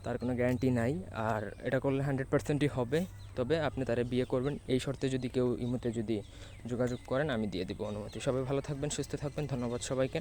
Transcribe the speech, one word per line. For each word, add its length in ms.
তার 180
কোনো 180
গ্যারান্টি 300
নাই। 140
আর 120
এটা 160
করলে 240
হান্ড্রেড 260
পার্সেন্টই 440
হবে, 220
তবে 180
আপনি 220
তারে 220
বিয়ে 220
করবেন 200
এই 120
শর্তে। 200
যদি 200
কেউ 120
ইমুতে 240
যদি 160
যোগাযোগ 280
করেন 240
আমি 180
দিয়ে 160
দিব 100
অনুমতি। 260
সবাই 220
ভালো 180
থাকবেন, 280
সুস্থ 160
থাকবেন, 200
ধন্যবাদ 360
সবাইকে। 320